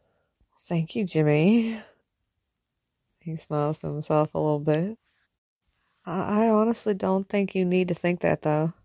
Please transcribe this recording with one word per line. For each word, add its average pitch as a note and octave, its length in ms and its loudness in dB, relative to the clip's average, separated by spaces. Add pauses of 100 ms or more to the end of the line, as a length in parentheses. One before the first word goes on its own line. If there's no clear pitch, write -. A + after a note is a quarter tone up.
(580)
Thank E3 380 -4
you, A3+ 80 -2
Jimmy." F#3 760 2 (1500)
He D#3+ 80 -8
smiles D3+ 440 -4
to D#3 100 -10
himself D3+ 460 -2
a E3 40 -4
little D3+ 220 0
bit. D#3+ 380 -2 (1080)
"I, G3+ 400 0
I A#3 40 4
honestly A3 460 2
don't F#3+ 340 -2
think G3+ 280 -2
you F#3+ 80 2
need F3+ 240 2
to F3 60 -2
think F3 260 -2
that, D#3 220 0
though. D#3 300 0 (120)